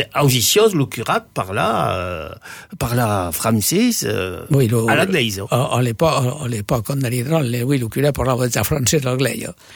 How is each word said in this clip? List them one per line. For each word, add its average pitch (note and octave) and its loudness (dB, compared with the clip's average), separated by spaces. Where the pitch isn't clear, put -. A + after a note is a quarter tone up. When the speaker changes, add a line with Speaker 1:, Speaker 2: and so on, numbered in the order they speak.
Speaker 1:
a D3 0
Usissios, C#3+ 4
lo C#3+ 2
curat F3 -4
parla, F#2+ -2
eh, - -20
parla A2+ 0
francese, A#2 0
eh, F#2 -4
Speaker 2:
Oui, C3+ 6
lo, A2+ 2
Speaker 1:
alla C#3+ 2
Gleise. A#2 0
Speaker 2:
a, B2 0
a A#2+ 0
l'epo-, B2 2
a, C#3 0
a B2+ -4
l'epoca, A#2 -2
quando C#3 -2
eri A#2+ -2
drolle, B2+ 0
oui, C#3 2
lo A#2+ -2
curat C#3 0
parlava B2+ 0
già A#2+ 0
francese C#3+ 0
alla B2+ 0
Gleise. B2+ -2